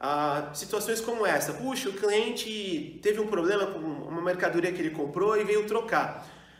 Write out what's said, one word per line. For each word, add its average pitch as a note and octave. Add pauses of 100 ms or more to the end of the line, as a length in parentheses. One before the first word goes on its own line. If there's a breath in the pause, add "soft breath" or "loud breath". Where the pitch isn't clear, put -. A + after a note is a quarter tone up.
ah, D3
situações G#3+
como A3+
essa, D3+
puxa, B3
o -
cliente G#3
teve G#3+
um G#3+
problema G3
com F#3+
uma D#3
mercadoria F3
que F3
ele D#3
comprou F3
e G#3+
veio G#3
trocar. G3+ (340 loud breath)